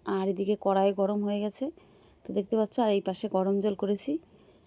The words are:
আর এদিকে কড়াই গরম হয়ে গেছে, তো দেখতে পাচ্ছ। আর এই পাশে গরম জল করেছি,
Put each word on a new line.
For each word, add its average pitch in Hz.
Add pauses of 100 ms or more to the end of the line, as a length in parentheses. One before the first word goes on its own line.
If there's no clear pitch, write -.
আর 190
এদিকে 196
কড়াই 196
গরম 202
হয়ে 202
গেছে, 208 (540)
তো -
দেখতে 202
পাচ্ছ। 220
আর 220
এই 202
পাশে 190
গরম 190
জল 202
করেছি, 208 (480)